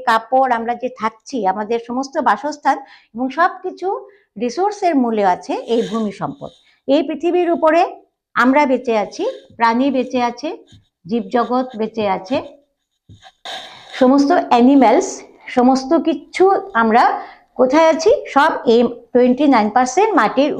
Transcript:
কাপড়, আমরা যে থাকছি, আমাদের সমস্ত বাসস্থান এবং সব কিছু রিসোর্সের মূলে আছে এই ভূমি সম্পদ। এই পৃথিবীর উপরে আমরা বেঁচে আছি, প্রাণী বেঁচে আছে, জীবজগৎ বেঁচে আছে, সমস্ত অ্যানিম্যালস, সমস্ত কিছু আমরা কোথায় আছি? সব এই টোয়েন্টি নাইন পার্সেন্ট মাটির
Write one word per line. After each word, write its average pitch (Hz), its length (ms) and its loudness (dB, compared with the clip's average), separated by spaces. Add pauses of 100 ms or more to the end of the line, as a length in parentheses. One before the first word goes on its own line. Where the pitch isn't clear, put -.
কাপড়, 247 500 0
আমরা 233 240 -4
যে 254 60 -6 (120)
থাকছি, 226 360 -8 (160)
আমাদের 214 260 -4 (100)
সমস্ত 269 260 -6 (140)
বাসস্থান 285 480 -2 (380)
এবং 240 120 -6 (120)
সব 359 120 2 (140)
কিছু 370 240 -8 (540)
রিসোর্সের 349 600 -2
মূলে 220 220 0 (100)
আছে 262 200 -6 (200)
এই 233 160 0
ভূমি 214 300 -4
সম্পদ। 143 300 -10 (380)
এই 285 200 2
পৃথিবীর 339 480 -2
উপরে 320 260 2 (540)
আমরা 262 340 2
বেঁচে 254 240 -2 (100)
আছি, 240 200 -8 (320)
প্রাণী 233 300 0 (100)
বেঁচে 254 320 -2
আছে, 240 200 -10 (600)
জীবজগৎ 240 560 -2 (140)
বেঁচে 220 240 -6 (120)
আছে, 247 200 -6 (1600)
সমস্ত 277 300 4 (200)
অ্যানিম্যালস, 254 580 4 (480)
সমস্ত 262 340 2 (160)
কিছু - 380 -2 (300)
আমরা 226 280 4 (580)
কোথায় 285 320 4
আছি? 392 180 2 (240)
সব 285 160 4 (240)
এই 240 60 6 (340)
টোয়েন্টি 254 400 4
নাইন 214 220 2
পার্সেন্ট 302 340 2 (100)
মাটির 247 400 2